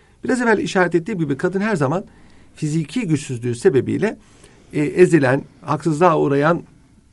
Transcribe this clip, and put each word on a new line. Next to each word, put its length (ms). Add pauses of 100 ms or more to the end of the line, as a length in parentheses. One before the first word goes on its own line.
(240)
Biraz 160
evvel 180
işaret 360
ettiğim 240
gibi 180
kadın 240
her 160
zaman 280 (500)
fiziki 520
güçsüzlüğü 480
sebebiyle, 600 (560)
e, 120
ezilen, 580 (200)
haksızlığa 560
uğrayan 440 (500)